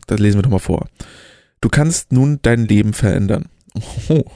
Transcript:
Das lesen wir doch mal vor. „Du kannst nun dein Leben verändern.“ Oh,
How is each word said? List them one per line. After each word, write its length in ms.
Das 100
lesen 200
wir 40
doch 80
mal 80
vor. 300
„Du 100
kannst 420
nun 300
dein 240
Leben 260
verändern.“ 540
Oh, 160